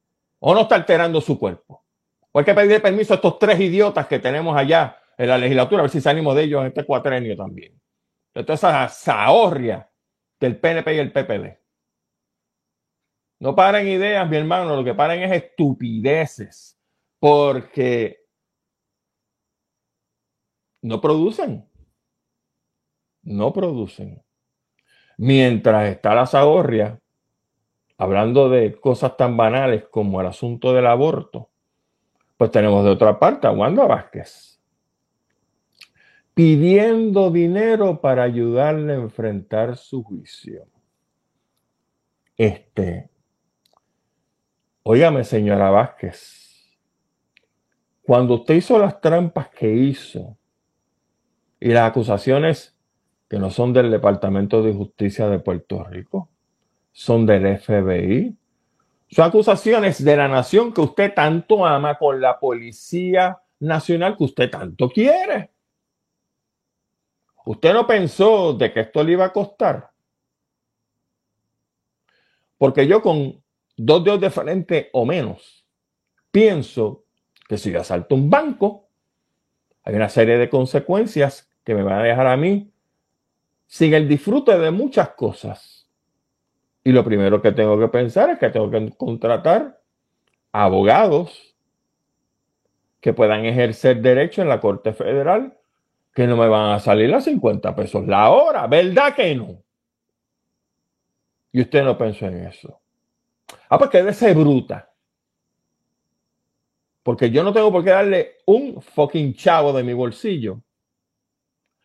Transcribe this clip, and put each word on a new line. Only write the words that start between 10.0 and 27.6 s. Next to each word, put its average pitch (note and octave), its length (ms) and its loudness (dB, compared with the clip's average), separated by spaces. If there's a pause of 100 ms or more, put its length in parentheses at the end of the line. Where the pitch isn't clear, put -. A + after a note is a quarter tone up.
del B2+ 200 -4
P E3 140 -2
N E3 100 -4
P D#3 120 -4
y D#3 40 -4
el C#3+ 120 -4
P C3+ 140 -4
P G#2+ 140 -6
D. G2 200 -16 (1800)
No C3+ 160 -6
paren G3 340 2
ideas, F#3+ 400 -2
mi D#3 80 -2
hermano, D#3+ 400 -4
lo B2+ 80 -4
que A#2+ 80 -4
paren D#3+ 300 -2
es F#3+ 100 -4
estupideces. C3+ 1500 -4 (400)
Porque C3 1080 0 (2500)
no A2+ 180 -8
producen. E3 640 -4 (1600)
No G#2 320 -4
producen. A#2+ 680 -8 (920)
Mientras A#2 720 2
está G#2 260 -2
la B2 120 2
zahorria, C3+ 760 0 (1000)